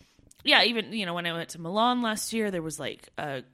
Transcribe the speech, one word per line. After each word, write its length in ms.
yeah, 200
even, 280
you 140
know, 80
when 120
I 80
went 160
to 100
Milan 420
last 300
year, 180
there 120
was, 180
like, 280
a, 240